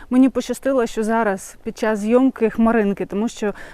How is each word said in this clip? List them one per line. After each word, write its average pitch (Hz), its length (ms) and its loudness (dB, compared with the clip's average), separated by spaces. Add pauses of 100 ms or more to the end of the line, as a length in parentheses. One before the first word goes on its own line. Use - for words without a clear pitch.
(100)
Мені 254 180 6
пощастило, 247 580 -2
що 220 160 -4
зараз 220 600 -2
під - 160 -8
час 214 200 0
зйомки 226 520 2
хмаринки, 214 560 2
тому 214 220 -4
що 208 260 -6 (180)